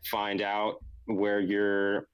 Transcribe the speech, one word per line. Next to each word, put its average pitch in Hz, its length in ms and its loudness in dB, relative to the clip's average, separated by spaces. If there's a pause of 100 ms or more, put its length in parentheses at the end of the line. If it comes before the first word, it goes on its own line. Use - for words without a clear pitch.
(100)
find 104 300 -2
out 104 420 -2 (220)
where 104 360 2
your 101 720 2